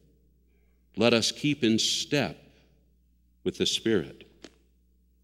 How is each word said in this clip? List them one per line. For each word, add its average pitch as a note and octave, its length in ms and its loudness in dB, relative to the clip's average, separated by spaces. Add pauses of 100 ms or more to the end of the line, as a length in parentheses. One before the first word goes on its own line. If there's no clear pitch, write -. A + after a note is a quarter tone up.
(960)
let A2+ 160 4
us A2+ 200 2
keep D3 320 -2
in A2 140 4
step - 580 -2 (1080)
with F2+ 140 -4
the F#2 80 0
Spirit. F2 580 -2 (1000)